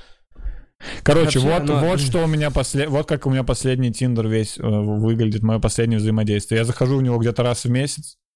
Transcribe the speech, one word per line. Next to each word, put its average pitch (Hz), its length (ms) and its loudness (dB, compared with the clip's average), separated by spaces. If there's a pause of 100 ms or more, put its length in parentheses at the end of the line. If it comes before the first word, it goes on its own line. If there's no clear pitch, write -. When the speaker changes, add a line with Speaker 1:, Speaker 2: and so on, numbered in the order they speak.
(1040)
Speaker 1:
Короче, 147 360 2
Speaker 2:
Вообще, 156 200 2
Speaker 1:
вот, 143 100 -2
Speaker 2:
оно 147 100 0
Speaker 1:
вот 160 220 0
что 143 240 0
у - 20 0
меня 151 240 0
после-, 139 380 -2
вот 147 180 -2
как 147 180 -2
у 139 40 2
меня 131 140 0
последний 127 500 0
Тиндер 117 340 0
весь, 110 300 -2
э, - 40 -12
выглядит, 107 800 0
мое 110 200 2
последнее 113 380 2
взаимодействие. 107 600 0
Я 117 60 2
захожу 127 320 2
в 135 60 2
него 120 160 2
где-то 117 220 0
раз 120 220 0
в 120 60 0
месяц, 139 480 -2 (180)